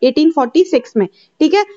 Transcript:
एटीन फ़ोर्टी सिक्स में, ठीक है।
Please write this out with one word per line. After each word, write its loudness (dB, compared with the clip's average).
एटीन 2
फ़ोर्टी 0
सिक्स -4
में, 0
ठीक 0
है। 0